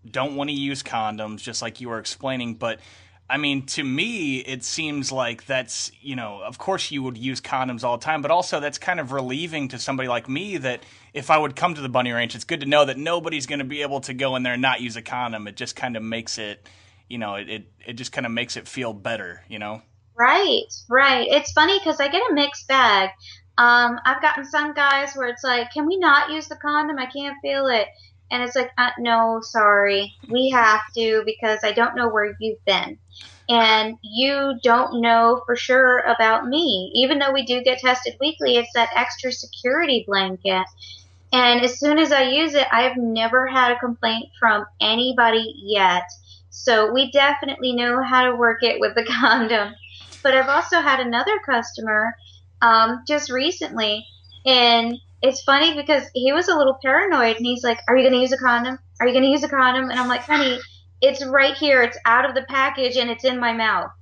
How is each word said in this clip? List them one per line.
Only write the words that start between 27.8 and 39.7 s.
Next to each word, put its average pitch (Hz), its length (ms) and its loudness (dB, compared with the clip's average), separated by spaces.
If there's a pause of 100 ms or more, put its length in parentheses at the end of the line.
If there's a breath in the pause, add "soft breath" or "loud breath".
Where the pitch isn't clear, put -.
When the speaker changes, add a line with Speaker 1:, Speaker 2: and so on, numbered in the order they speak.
Speaker 2:
And 247 140 -2
it's 240 120 -6
like, 247 220 -2
"Uh, 247 220 2
no, 226 420 2
sorry. 202 720 2 (160)
We 254 220 2
have 220 300 4 (140)
to 220 300 0
because 220 380 -2
I 214 80 0
don't 233 240 0
know 240 140 0
where 208 300 -2
you've 220 260 -6
been. - 320 -2 (520 loud breath)
And 220 540 2
you 269 580 -2
don't 240 400 2
know 233 440 4
for 240 100 0
sure 254 440 4
about 226 480 2
me." 247 480 -2
Even 262 240 2
though 277 120 0
we 269 140 -2
do 247 180 -2
get 254 160 2
tested 254 400 0
weekly, 269 380 0
it's 233 180 -2
that 233 200 2
extra 254 360 -2
security 262 760 -2